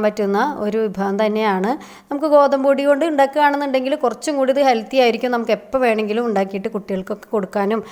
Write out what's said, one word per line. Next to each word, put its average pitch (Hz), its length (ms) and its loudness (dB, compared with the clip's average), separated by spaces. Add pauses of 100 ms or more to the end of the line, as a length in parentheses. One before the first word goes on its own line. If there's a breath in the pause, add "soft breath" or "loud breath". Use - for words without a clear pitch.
പറ്റുന്ന 208 340 0 (260)
ഒരു 208 200 -2
വിഭവം 196 380 -4
തന്നെയാണ്. 214 480 0 (400 loud breath)
നമുക്ക് 285 260 -2
ഗോതമ്പ് 277 320 4
പൊടി 277 220 2
കൊണ്ട് 285 220 2
ഉണ്ടാക്കുകയാണെന്നുണ്ടെങ്കിൽ 277 920 0
കുറച്ചും 247 340 -4
കൂടി 262 180 2
ഇത് 285 120 4
ഹെൽത്തി 233 360 2
ആയിരിക്കും. 240 320 0
നമുക്ക് 226 220 -2
എപ്പോൾ - 280 -4
വേണമെങ്കിലും 220 440 0
ഉണ്ടാക്കിയിട്ട് 196 480 -2
കുട്ടികൾക്കൊക്കെ 190 560 -8
കൊടുക്കാനും 202 580 -2